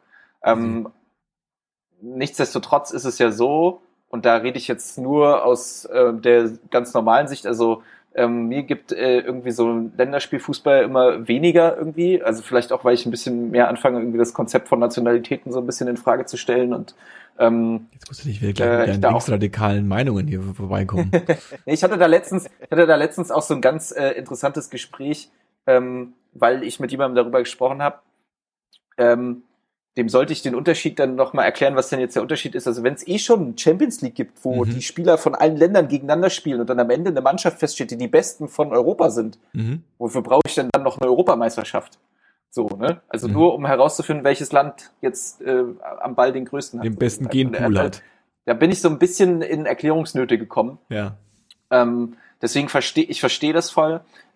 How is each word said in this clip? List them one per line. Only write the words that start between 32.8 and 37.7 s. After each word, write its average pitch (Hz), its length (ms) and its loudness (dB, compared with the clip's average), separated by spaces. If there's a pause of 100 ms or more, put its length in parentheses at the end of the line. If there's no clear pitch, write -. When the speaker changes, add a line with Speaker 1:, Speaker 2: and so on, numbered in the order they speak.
Speaker 1:
wenn's 135 240 -4
eh 185 120 -2
schon 175 400 0
Champions 208 420 2
League 123 140 -6
gibt, - 280 -8
wo 123 220 0
Speaker 2:
Mhm. 110 60 -2
Speaker 1:
die 123 100 -4
Spieler 170 380 2
von 139 160 0
allen 156 220 2
Ländern 175 320 4
gegeneinander 147 420 0
spielen 135 320 -4
und 120 80 -4
dann 123 100 0
am 117 80 2
Ende 165 220 0
eine 139 100 -2
Mannschaft 139 380 0
feststeht, 143 320 -4